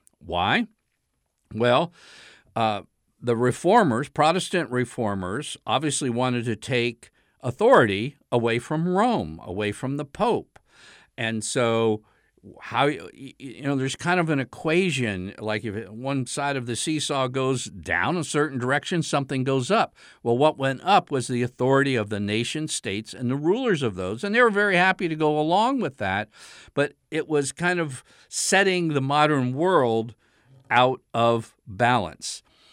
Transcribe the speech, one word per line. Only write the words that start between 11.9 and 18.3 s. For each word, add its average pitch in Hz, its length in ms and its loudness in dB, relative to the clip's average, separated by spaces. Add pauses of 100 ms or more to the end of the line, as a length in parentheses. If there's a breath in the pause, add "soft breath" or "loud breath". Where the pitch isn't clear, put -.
how, 123 260 -2
y-, 143 140 -2
y-, 123 380 -18
you 120 240 -14
know, 143 140 -2
there's 131 200 -2
kind 175 220 0
of 165 120 0
an 143 100 0
equation, 127 1000 -2
like 107 260 -4
if 104 100 -6
it, 104 180 -10
one 131 340 -4
side 143 300 -4
of 123 100 -6
the 120 100 -4
seesaw 143 520 -2
goes 131 380 -2
down 92 500 -2
a 160 80 -4
certain 143 340 -2